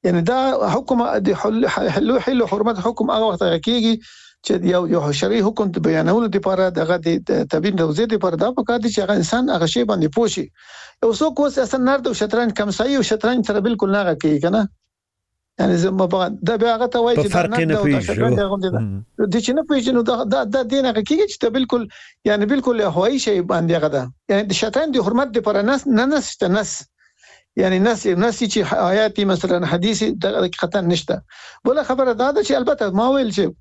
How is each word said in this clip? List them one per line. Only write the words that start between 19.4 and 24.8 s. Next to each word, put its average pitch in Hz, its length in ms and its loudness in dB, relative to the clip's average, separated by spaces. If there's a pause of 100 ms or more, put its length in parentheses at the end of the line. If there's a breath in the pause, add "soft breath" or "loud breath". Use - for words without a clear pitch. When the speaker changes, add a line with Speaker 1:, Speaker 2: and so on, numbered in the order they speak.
Speaker 1:
چې 220 80 -4
نه 285 120 2
پوهیږي، 269 320 0
نو 240 80 4
دا، 233 220 0
دا، 247 200 0
دا 233 180 0
دین 262 240 0
هغه 220 160 0
کیږي 320 300 2
چې - 100 -14
ته 233 80 2
بالکل، 240 380 0 (380 loud breath)
یعنی 208 200 2
بالکل 247 360 0
هوایي 202 380 0
شی 202 220 0
باندې 170 300 0
هغه 156 160 0
ده. 131 240 -2 (180)
یعنی 196 140 2
د 196 80 -4
شطرنج 262 460 0